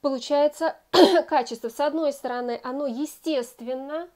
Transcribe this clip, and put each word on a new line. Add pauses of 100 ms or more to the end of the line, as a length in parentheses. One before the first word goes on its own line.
получается, (160)
<clears throat>
качество.
С
одной
стороны,
оно
естественно